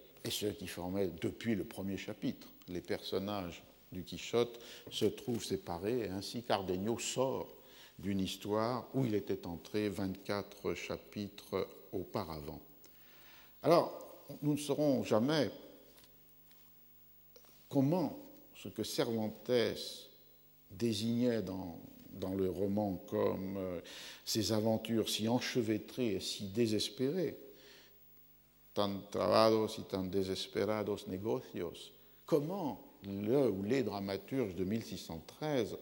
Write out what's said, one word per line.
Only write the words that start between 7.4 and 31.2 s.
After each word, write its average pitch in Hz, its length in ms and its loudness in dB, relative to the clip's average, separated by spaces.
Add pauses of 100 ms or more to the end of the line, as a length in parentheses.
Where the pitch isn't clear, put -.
d'une 98 220 0
histoire 107 760 0
où 131 120 2
il 107 100 2
était 98 320 -2
entré 104 420 -2
vingt-quatre 95 840 -4
chapitres - 960 -4 (240)
auparavant. 80 720 -6 (1040)
Alors, - 600 4 (160)
nous 147 120 4
ne 139 40 2
saurons 139 460 4
jamais 123 460 4 (2250)
comment 143 500 2 (360)
ce - 120 -12
que 104 160 -4
Cervantes 113 680 -2 (1160)
désignait 117 720 2
dans, 92 380 -6 (320)
dans 92 220 -4
le 95 160 2
roman 98 580 0
comme, 98 500 0
euh, 92 220 -4 (460)
ces 104 260 2
aventures 110 580 2
si 107 200 2
enchevêtrées 113 840 2
et 90 40 0
si - 280 -6
désespérées, 120 880 0 (1400)
tan 101 260 4 (100)
trabados 107 680 6
y 101 60 -6
tan 95 200 -2
desesperados 98 1040 0
negocios, 104 840 -4 (320)